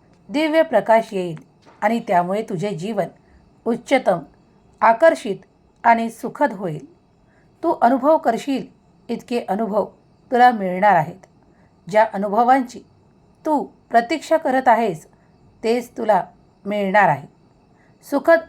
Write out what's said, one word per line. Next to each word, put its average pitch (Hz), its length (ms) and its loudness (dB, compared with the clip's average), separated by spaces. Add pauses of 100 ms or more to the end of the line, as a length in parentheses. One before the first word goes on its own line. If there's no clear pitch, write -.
(300)
दिव्य 311 320 0
प्रकाश 226 500 2
येईल 180 280 -8 (420)
आणि 226 180 0
त्यामुळे 196 420 -2
तुझे 208 280 -6
जीवन 190 380 -6 (580)
उच्चतम, 233 540 -2 (640)
आकर्षित 226 540 2 (480)
आणि 233 260 2
सुखद - 420 -4
होईल. 185 420 -10 (720)
तू 330 180 0
अनुभव 269 360 2
करशील 254 480 -4 (440)
इतके 233 400 -6
अनुभव 208 360 -2 (460)
तुला 247 200 6
मिळणार 190 440 2
आहेत. 160 300 -2 (640)
ज्या 214 240 4
अनुभवांची 233 640 0 (680)
तू 294 180 0
प्रतीक्षा 247 760 -2
करत 262 300 0
आहेस, 220 400 0 (560)
तेच 240 340 -2
तुला 214 260 0 (420)
मिळणार 202 440 2
आहे. 139 220 -6 (720)
सुखद 320 460 2